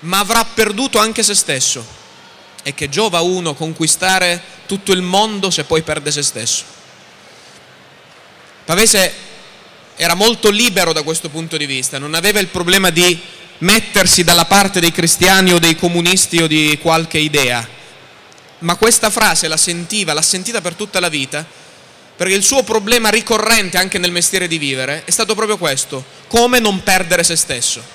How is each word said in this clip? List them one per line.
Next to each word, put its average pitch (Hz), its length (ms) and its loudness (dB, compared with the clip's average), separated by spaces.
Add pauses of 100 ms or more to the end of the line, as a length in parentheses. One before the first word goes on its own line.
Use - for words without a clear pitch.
ma 180 180 -2
avrà 220 240 2
perduto 220 560 -2
anche 220 240 0
se 208 120 0
stesso. 131 520 -2 (760)
E 143 120 -6
che 147 140 -6
giova 175 320 0
uno 175 340 0
conquistare 175 880 0 (240)
tutto 196 260 -2
il 185 100 2
mondo 196 480 0
se 160 140 -2
poi 160 180 0
perde 151 280 -6
se 143 120 -4
stesso? - 420 -4 (2000)
Pavese 190 480 2 (840)
era 170 180 0
molto 214 360 4
libero 196 440 2
da 156 80 -2
questo 160 260 -6
punto 160 300 -8
di 147 80 -4
vista, 135 320 -6
non 147 160 -8
aveva 202 260 0
il 185 80 -2
problema 185 400 0
di 170 320 2 (380)
mettersi 185 680 2
dalla 170 220 4
parte 196 340 2
dei 170 120 2
cristiani 180 600 4
o 175 60 6
dei 165 180 2
comunisti 175 640 0
o 165 60 2
di 151 340 2
qualche 160 380 0
idea, 135 580 0 (840)
ma 170 160 -2
questa 220 340 2
frase 185 380 0
la 156 80 -2
sentiva, 175 560 -2
l'ha 151 100 0
sentita 196 380 -2
per 170 140 -6
tutta 208 260 -4
la 175 80 0
vita, 147 360 -6 (720)
perché 185 180 0
il 196 100 0
suo 269 180 2
problema 220 460 0
ricorrente 214 720 0
anche 185 200 -2
nel 180 120 0
mestiere 175 360 -2
di 165 120 -2
vivere 139 460 -4
è - 60 -8
stato 214 240 0
proprio 214 220 -2
questo, 139 480 -4 (240)
come 247 320 4
non 202 220 0
perdere 180 420 2
se 170 100 0
stesso. 123 480 -4 (120)